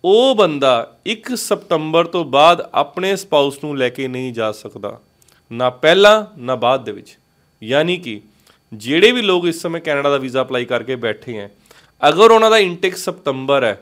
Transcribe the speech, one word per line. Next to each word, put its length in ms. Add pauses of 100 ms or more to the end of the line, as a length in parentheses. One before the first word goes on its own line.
ਉਹ 320
ਬੰਦਾ 680
ਇੱਕ 300
ਸਤੰਬਰ 680
ਤੋਂ 200
ਬਾਅਦ 360 (120)
ਆਪਣੇ 420
ਸਪਾਊਸ 480
ਨੂੰ 140
ਲੈ 120
ਕੇ 180
ਨਹੀਂ 260
ਜਾ 180
ਸਕਦਾ, 480 (520)
ਨਾ 180
ਪਹਿਲਾਂ 560 (140)
ਨਾ 160
ਬਾਅਦ 280
ਦੇ 80
ਵਿੱਚ। 260 (440)
ਯਾਨੀ 360
ਕਿ 220 (520)
ਜਿਹੜੇ 400
ਵੀ 100
ਲੋਕ 260
ਇਸ 140
ਸਮੇਂ 200
ਕੈਨੇਡਾ 280
ਦਾ 80
ਵੀਜ਼ਾ 240
ਅਪਲਾਈ 240
ਕਰਕੇ 300
ਬੈਠੇ 420
ਹੈ, 120 (520)
ਅਗਰ 300
ਉਹਨਾਂ 200
ਦਾ 80
ਇਨਟੇਕ 380
ਸਤੰਬਰ 640
ਹੈ 180